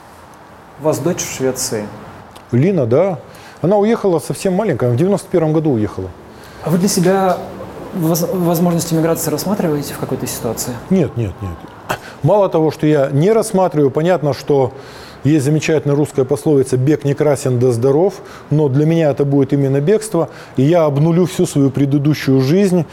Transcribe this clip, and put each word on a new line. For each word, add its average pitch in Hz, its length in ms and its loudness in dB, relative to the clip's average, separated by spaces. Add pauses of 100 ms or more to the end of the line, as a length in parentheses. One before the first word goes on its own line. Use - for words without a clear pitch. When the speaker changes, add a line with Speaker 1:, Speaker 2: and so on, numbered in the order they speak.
(800)
Speaker 1:
У - 20 -16
вас 143 160 0
дочь 170 220 -2
в - 160 -10
Швеции? 123 480 -4 (680)
Speaker 2:
Лина, 151 340 2
да. 151 340 2 (420)
Она 190 160 2
уехала 202 420 2
совсем 180 360 -4
маленькая, 139 360 0
в 120 60 0
девяносто 180 340 0
первом 160 220 2
году 156 180 0
уехала. 104 380 -4 (560)
Speaker 1:
А - 40 -4
вы 175 100 2
для 196 100 2
себя 190 480 2 (560)
воз-, 165 400 0
возможность 170 580 0
эмиграции 160 400 0
рассматриваете 151 600 -2
в - 60 -12
какой-то 127 280 -6
ситуации? 120 460 -6 (160)
Speaker 2:
Нет, 180 260 2
нет, 110 160 -4 (100)
нет. 90 140 -8 (680)
Мало 190 260 4
того, 160 200 2
что 147 160 -4
я 147 280 4
не 156 180 4
рассматриваю, 185 580 2
понятно, 151 440 0
что 135 400 0 (500)
есть 143 220 2
замечательная 147 500 0
русская 143 300 0
пословица 139 500 0
"бег 139 300 0
не 139 80 2
красен 135 440 0
да 127 140 2
здоров", 139 440 2 (340)
но 151 180 2
для 139 180 2
меня 160 240 2
это 143 140 0
будет 139 300 2
именно 139 260 2
бегство, 170 500 0 (280)
и 131 60 4
я 165 200 4
обнулю 160 420 2
всю - 200 -2
свою 139 260 2
предыдущую 139 680 0
жизнь. 175 520 2